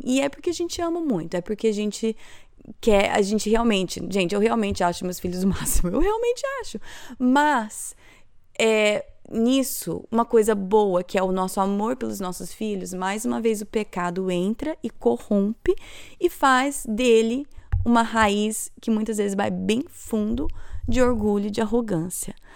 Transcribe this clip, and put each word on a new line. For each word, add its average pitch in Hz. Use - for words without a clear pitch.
E 254
é 277
porque -
a 339
gente 349
ama 339
muito, 190
é 175
porque 214
a 220
gente 208
quer, 202
a 208
gente 208
realmente, 220
gente, 190
eu 202
realmente 208
acho 175
meus 180
filhos 180
o 196
máximo, 175
eu 202
realmente 453
acho. -
Mas, 262
é, 214
nisso, 240
uma 226
coisa 220
boa, 196
que -
é 185
o 190
nosso 185
amor 202
pelos 220
nossos 185
filhos, 190
mais 190
uma 240
vez 220
o 208
pecado 185
entra 208
e 233
corrompe 226
e 349
faz 269
dele 226
uma 233
raiz 220
que 226
muitas 220
vezes 202
vai 202
bem 196
fundo 226
de 254
orgulho 214
e 208
de 220
arrogância. 208